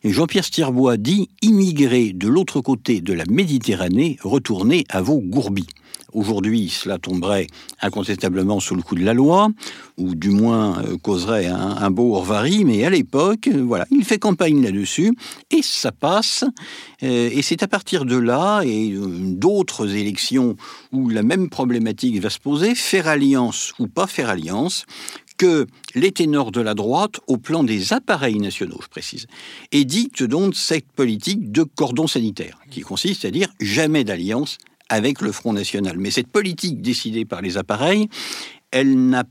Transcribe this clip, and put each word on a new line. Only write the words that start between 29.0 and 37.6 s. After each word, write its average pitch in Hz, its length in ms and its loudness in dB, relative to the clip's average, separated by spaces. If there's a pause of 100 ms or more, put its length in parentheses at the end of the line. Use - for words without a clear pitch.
édictent 143 500 0
donc 160 320 2
cette - 380 -4
politique 123 600 -2
de 156 120 2
cordon 143 420 -2
sanitaire, 113 540 -4 (100)
qui - 120 -12
consiste - 440 -4
à 92 60 -4
dire 180 160 0 (120)
jamais 147 440 0
d'alliance 104 560 -4 (300)
avec 117 320 0
le 107 100 -2
Front 113 220 -4
National. 98 440 -4
Mais 98 140 -4
cette 123 160 -2
politique 175 540 -4
décidée 113 440 -4
par 87 160 -8
les 95 160 -4
appareils, 160 520 0 (600)